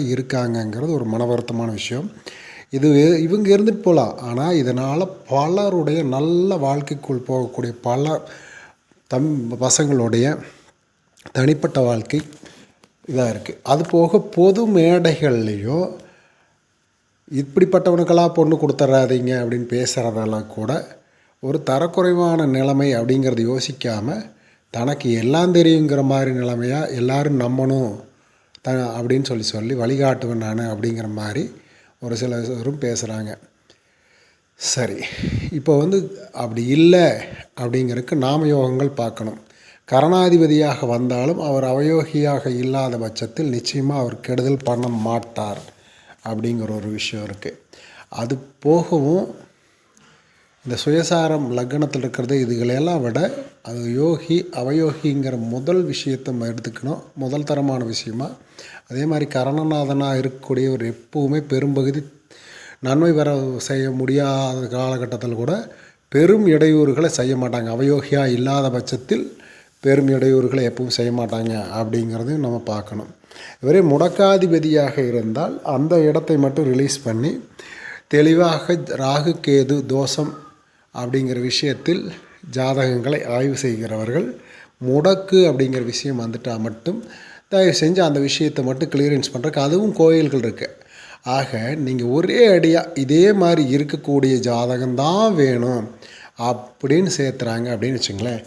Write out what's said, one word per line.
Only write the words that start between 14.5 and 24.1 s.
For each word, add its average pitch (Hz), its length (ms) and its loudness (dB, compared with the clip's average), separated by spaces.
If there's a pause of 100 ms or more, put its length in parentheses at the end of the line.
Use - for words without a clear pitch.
மேடைகள்லையும் 151 1200 2 (1400)
"இப்படிப்பட்டவனுக்கெல்லாம் 170 1000 2
பொண்ணு 160 220 4
கொடுத்துட்றாதீங்க" 131 840 2
அப்படின்னு 120 320 -4
பேசுறதெல்லாம் 110 760 -2
கூட 110 240 -6 (720)
ஒரு 139 220 -2
தரக்குறைவான 170 840 2
நிலைமை 135 480 2
அப்படிங்கிறத 123 480 0
யோசிக்காம, 123 640 -4 (680)